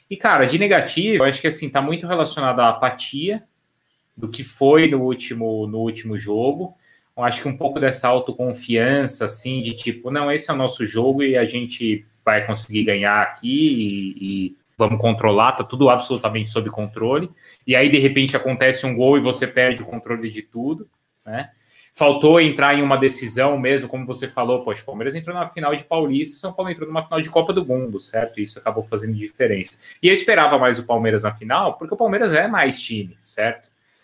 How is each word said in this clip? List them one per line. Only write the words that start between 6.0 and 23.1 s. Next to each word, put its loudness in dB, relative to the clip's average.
jogo. -2
Eu -6
acho -2
que -6
um -6
pouco -4
dessa 0
autoconfiança, 0
assim, -6
de -8
tipo, -8
"Não, -2
esse -2
é -4
o -4
nosso -2
jogo 0
e 2
a 2
gente -4
vai 2
conseguir -4
ganhar 2
aqui -6
e, -2
e -12
vamos 0
controlar, 4
tá -6
tudo 2
absolutamente 0
sob -4
controle." -4
E 2
aí, 6
de 6
repente, 2
acontece 0
um -2
gol 6
e 2
você 0
perde 0
o -12
controle -8
de -12
tudo, -8
né? -10
Faltou 6
entrar 4
em 0
uma 2
decisão 0